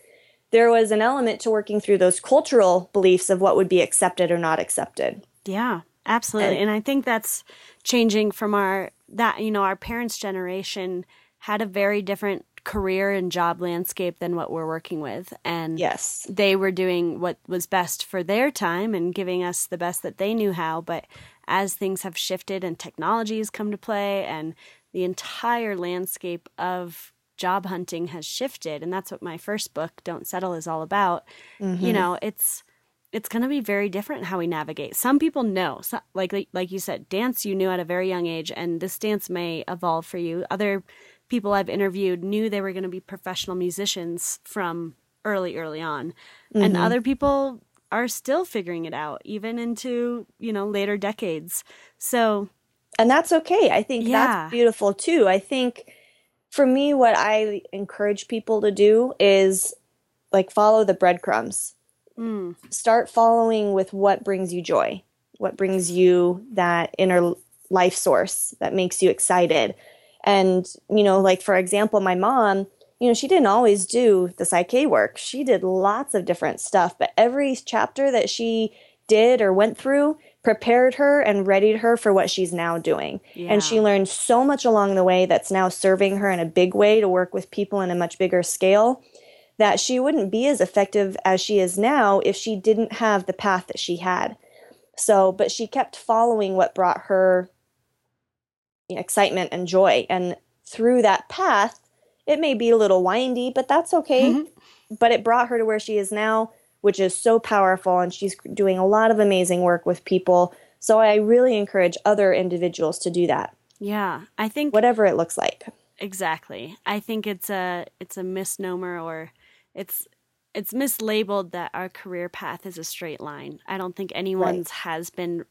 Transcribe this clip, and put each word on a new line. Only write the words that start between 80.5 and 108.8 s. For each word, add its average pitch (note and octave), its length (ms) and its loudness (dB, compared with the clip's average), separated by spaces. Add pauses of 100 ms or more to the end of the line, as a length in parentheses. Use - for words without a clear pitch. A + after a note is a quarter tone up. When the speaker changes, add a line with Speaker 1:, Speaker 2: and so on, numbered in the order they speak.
Speaker 1:
her C#4+ 260 4
and G3+ 260 0
readied G3+ 300 4
her A#3 200 2
for G#3+ 160 2
what F#3+ 160 4
she's F3+ 240 -2
now E3+ 240 -2
doing. D#3+ 420 -4 (160)
And G3 280 0
she A3+ 140 0
Speaker 2:
Yeah. A3 40 6
Speaker 1:
learned G3 280 4
so B3 360 2
much C#4 180 0
along G#3 300 4
the F#3+ 100 4
way F#3 220 4
that's - 240 0
now F#3+ 200 2
serving F#3+ 480 2
her G3 120 0
in F3+ 100 0
a E3+ 60 -2
big F3+ 300 2
way G#3 260 6
to G3+ 80 2
work F3+ 240 0
with F#3+ 160 -8
people G3+ 320 -2
in F#3 80 -2
a E3+ 60 -2
much F3 240 -4
bigger F3+ 240 2
scale, G#3 580 2 (560)
that G#3 220 4
she B3+ 200 -2
wouldn't B3+ 320 0
be A#3 160 0
as C#4+ 140 2
effective G3 640 0
as F#3 160 2
she G3+ 200 0
is F3+ 180 0
now G#3+ 480 4
if G3 100 2
she A3 200 -6
didn't G#3+ 380 0
have G#3 320 0
the F#3 80 -4
path F#3+ 340 -2
that - 120 -12
she F3 180 -4
had. F3+ 380 -2 (640)
So, F#3+ 340 4
but F#3+ 200 -2
she A3+ 160 -6
kept C4 280 -4
following A3 600 0
what F#3 180 2
brought F3+ 280 0
her F#3 480 2 (1400)
excitement F#3 640 0
and F3+ 160 -4
joy. F3+ 420 4
And F3+ 260 -2 (300)
through A#3+ 380 2
that G3 260 2
path, A#3+ 500 0 (480)
it D4+ 120 2
may D4+ 140 0
be A#3 160 0
a A#3 80 8
little F#3+ 260 4
windy, B3 500 -2
but C4 140 -2
that's D#4+ 260 2
okay. C4 400 2
Speaker 2:
Mm-hmm. - 640 -8
Speaker 1:
But A#3 120 6
it A#3 120 2
brought A#3 260 2
her A#3+ 80 -2
to A3+ 80 0
where G#3+ 140 0
she G#3+ 180 -4
is G3 140 -4
now, A3 400 0 (300)
which G3+ 180 2
is F#3+ 160 2
so A3+ 240 4
powerful. F#3+ 600 2
And F3+ 140 -2
she's F#3+ 220 -6 (180)
doing G3 240 2
a F#3 100 2